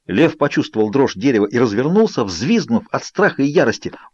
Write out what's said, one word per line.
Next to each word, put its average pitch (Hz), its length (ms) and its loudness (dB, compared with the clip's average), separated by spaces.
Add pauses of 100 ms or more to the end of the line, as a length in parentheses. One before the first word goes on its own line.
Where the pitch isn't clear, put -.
Лев 156 320 0
почувствовал 110 520 0
дрожь 131 240 0
дерева 107 320 2
и 120 120 -2
развернулся, 131 680 0
взвизгнув 117 640 -2
от - 140 -4
страха 180 380 -2
и 139 40 2
ярости. 147 460 0 (220)